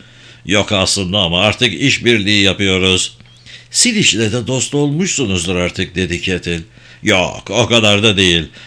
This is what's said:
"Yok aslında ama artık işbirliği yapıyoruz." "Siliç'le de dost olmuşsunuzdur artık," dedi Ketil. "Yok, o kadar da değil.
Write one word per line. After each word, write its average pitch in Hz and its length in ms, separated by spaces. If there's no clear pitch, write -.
"Yok 98 260
aslında 95 460
ama 87 220
artık 107 420
işbirliği 113 600
yapıyoruz." 92 760
"Siliç'le 208 480
de 113 280
dost 127 280
olmuşsunuzdur 139 840
artık," 87 380
dedi 87 260
Ketil. 87 400
"Yok, 92 480
o 110 160
kadar 104 360
da 107 140
değil. 87 260